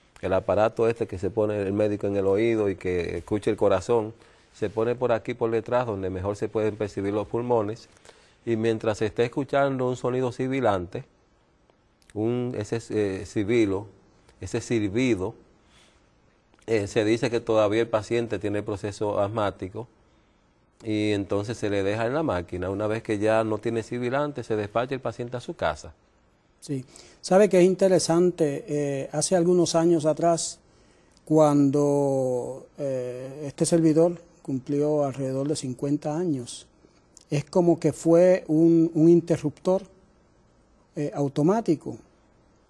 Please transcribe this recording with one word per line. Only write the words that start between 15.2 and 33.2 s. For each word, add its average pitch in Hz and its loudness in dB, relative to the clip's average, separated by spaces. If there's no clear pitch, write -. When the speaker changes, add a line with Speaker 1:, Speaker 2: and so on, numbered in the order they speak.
Speaker 1:
eh, 104 0
se 110 0
dice 117 2
que 117 -2
todavía 110 2
el 117 0
paciente 110 -4
tiene 104 -4
el 101 -8
proceso 104 -4
asmático, 101 -4
y 107 0
entonces 104 -2
se 104 -4
le 101 0
deja 107 0
en 123 -2
la 160 -2
máquina. 90 -4
Una 101 -4
vez 110 -2
que 107 -2
ya 110 2
no 110 -2
tiene 117 -4
sibilante, 127 -4
se 113 -4
despacha 117 -2
el 127 -8
paciente 123 -8
a 120 -10
su - -12
casa. 80 -4
Speaker 2:
Sí. 131 -8
¿Sabe 190 4
qué 185 6
es 175 8
interesante? 175 2
Eh, 143 -4
hace 151 0
algunos 175 2
años 165 4
atrás, 160 0
cuando, 139 2
eh, 131 -8